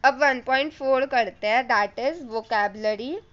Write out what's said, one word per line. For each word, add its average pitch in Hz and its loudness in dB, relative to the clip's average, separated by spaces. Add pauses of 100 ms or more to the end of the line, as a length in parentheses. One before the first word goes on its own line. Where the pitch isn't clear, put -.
अब 262 4
वन 262 2
पॉइंट 269 0
फ़ोर 269 0
करते 226 -2
हैं, 240 2
that 208 0
is 302 -4 (120)
vocabulary 214 -2 (180)